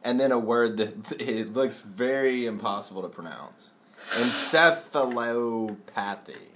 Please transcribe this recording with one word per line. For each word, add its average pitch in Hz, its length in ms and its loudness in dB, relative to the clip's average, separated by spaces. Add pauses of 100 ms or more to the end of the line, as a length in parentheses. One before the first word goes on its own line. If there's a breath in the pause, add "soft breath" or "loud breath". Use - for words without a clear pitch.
and 123 160 0
then 135 140 4
a 123 60 4
word 113 400 2
that 107 340 -4
<laughs> - 80 -8
it 110 340 -4
looks 123 260 0
very 123 640 0
impossible 101 560 -6
to 87 60 -6
pronounce. 80 680 -16 (360 loud breath)
Encephalopathy. 117 2500 0